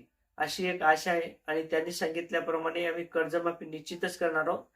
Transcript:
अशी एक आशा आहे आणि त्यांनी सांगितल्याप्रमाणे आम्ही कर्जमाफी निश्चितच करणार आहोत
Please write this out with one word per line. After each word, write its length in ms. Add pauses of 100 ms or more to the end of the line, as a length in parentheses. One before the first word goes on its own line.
(380)
अशी 300
एक 140
आशा 300
आहे 360
आणि 160
त्यांनी 280
सांगितल्याप्रमाणे 920
आम्ही 180
कर्जमाफी 640
निश्चितच 520
करणार 300
आहोत 160 (120)